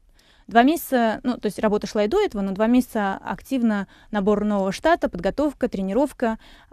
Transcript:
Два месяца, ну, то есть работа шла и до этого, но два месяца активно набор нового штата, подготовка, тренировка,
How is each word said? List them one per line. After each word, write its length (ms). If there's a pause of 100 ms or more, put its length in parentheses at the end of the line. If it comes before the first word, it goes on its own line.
(480)
Два 160
месяца, 600
ну, 140
то 80
есть 140
работа 280
шла 160
и 60
до 140
этого, 180
но 100
два 160
месяца 480
активно 720 (240)
набор 320
нового 300
штата, 340
подготовка, 640
тренировка, 680 (360)